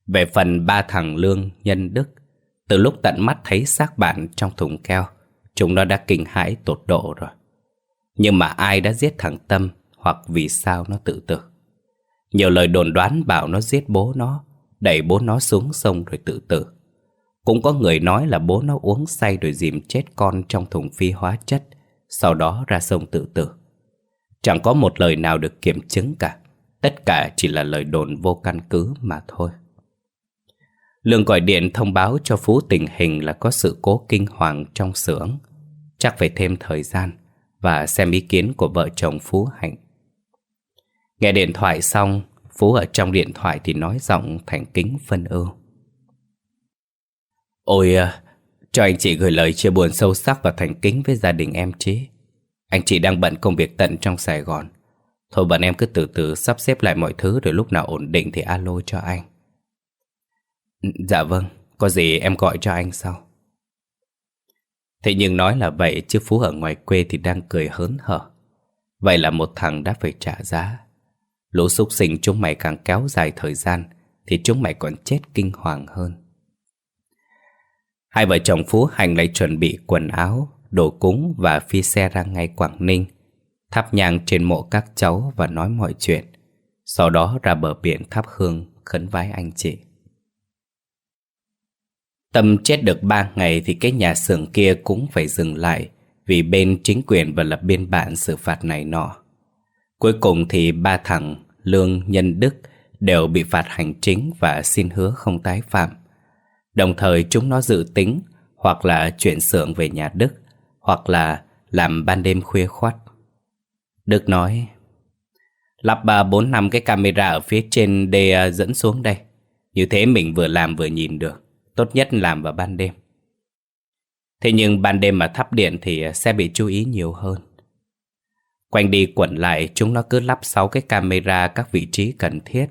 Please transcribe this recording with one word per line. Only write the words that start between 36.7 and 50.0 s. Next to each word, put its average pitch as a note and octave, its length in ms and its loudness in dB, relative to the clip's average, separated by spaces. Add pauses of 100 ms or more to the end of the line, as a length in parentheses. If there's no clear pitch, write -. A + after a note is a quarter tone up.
gian F#2 300 -6 (480)
và D#2 260 0
xem F2+ 240 0
ý F2+ 100 2
kiến F#2+ 360 0
của E2 120 0
vợ D#2+ 280 -2
chồng D2+ 220 -2
Phú G2 380 -2
Hạnh. - 200 -8 (1400)
Nghe G2+ 120 4
điện F#2 200 2
thoại F2 300 0
xong, G2+ 400 0 (360)
Phú G#2+ 160 6
ở G2 100 2
trong F#2 280 0
điện E2+ 220 0
thoại D2+ 300 -4
thì D#2 100 -2
nói E2+ 260 -4
giọng D#2+ 460 -2
thành D#2 200 -6
kính A2+ 400 -4
phân F2+ 180 -2
ưu: F2 240 -4 (2250)
"Ôi, F#2+ 300 6
à, F2+ 280 2 (500)
cho A#2+ 100 4
anh F#2+ 160 4
chị E2+ 180 2
gửi F2+ 140 2
lời E2 220 2
chia F#2+ 180 2
buồn F2+ 220 4
sâu F#2+ 220 2